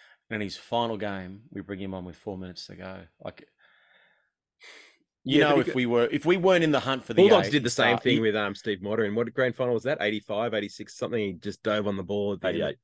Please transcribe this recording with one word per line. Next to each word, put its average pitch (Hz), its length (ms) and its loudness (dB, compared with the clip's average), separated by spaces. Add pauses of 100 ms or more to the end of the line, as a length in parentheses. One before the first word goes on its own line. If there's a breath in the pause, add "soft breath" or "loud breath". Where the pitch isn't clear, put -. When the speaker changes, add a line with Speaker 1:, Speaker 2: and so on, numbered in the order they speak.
(300 soft breath)
Speaker 1:
And 107 100 -4
in 104 60 -4
his 92 100 -10
final 117 400 -2
game, 98 460 -8 (100)
we 101 80 -8
bring 98 200 -10
him 95 120 -8
on 92 140 -10
with 85 100 -14
four 95 220 -10
minutes 90 300 -14
to 98 80 -18
go. 92 260 -14 (200)
Like, - 240 -14 (1800 loud breath)
you 135 120 4
Speaker 2:
Yeah, 151 60 6
but 151 60 4
Speaker 1:
know, 143 60 6
Speaker 2:
he 135 40 6
Speaker 1:
if 120 80 0
Speaker 2:
got - 80 -4
Speaker 1:
we 127 100 2
were, 117 240 2
if 147 160 -2
we 175 100 6
weren't 180 280 4
in 156 80 2
the 135 80 2
hunt 131 240 -4
for 117 100 -8
the 165 80 8
Speaker 3:
Bulldogs 196 260 8
Speaker 1:
eight, 110 40 0
Speaker 3:
did 143 120 2
the 120 60 0
same 120 220 2
Speaker 1:
start, 120 100 0
Speaker 3:
thing 131 120 4
Speaker 1:
he 113 60 2
Speaker 3:
with, 110 160 0
um, 101 180 -2
Steve 101 280 -6
Motter. 107 220 -2
And 101 120 -2
what 117 160 -2
grand 127 220 0
final 123 200 -2
was 110 100 -2
that? 135 160 -2
Eighty-five, 107 520 -2
eighty-six, 104 440 -6
something. 117 240 -4
He 101 140 -2
just 95 280 -10
dove 104 240 0
on 101 100 -2
the 98 60 -6
ball 101 320 -4
at 92 60 -10
the 95 80 -2
end. 85 80 -2
Speaker 2:
Eighty-eight. 76 280 -4